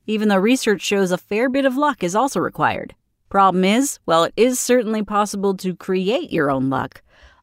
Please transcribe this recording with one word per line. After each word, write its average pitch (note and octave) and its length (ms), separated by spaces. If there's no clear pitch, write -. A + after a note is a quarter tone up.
even G#3+ 220
though G3+ 80
research G#3+ 460
shows G3 280
a F3+ 80
fair A3+ 300
bit C4+ 160
of B3+ 100
luck C#4+ 300
is F3 100
also A#3+ 240
required. B2 560
Problem F#3 360
is, A3+ 400
while E3 200
it - 120
is B3+ 240
certainly A3 420
possible G3+ 540
to F#3 180
create F#3+ 560
your D3 200
own C3+ 180
luck, C3 340